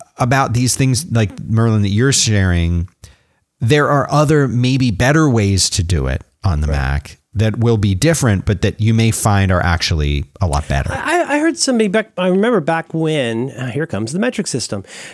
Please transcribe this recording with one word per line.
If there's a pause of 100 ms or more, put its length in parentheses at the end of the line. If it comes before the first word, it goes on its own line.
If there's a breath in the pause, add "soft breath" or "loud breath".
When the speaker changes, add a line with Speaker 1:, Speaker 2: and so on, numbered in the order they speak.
(180)
Speaker 1:
about
these
things,
like,
Merlin,
that
you're
sharing, (720 soft breath)
there
are
other,
maybe
better
ways
to
do
it (200)
on
the
Speaker 2:
Right.
Speaker 1:
Mac (160)
that
will
be
different,
but
that
you
may
find
are
actually (160)
a
lot
better.
Speaker 2:
I,
I
heard
somebody
back,
I
remember
back
when,
uh,
here
comes
the
metric
system. (300 loud breath)